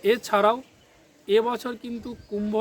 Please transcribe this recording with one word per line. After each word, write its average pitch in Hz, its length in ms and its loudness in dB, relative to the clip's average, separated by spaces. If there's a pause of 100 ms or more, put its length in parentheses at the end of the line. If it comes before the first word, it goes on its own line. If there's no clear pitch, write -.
এছাড়াও 214 540 4 (680)
এবছর 233 540 0
কিন্তু 233 260 -10 (180)
কুম্ভ 208 340 -4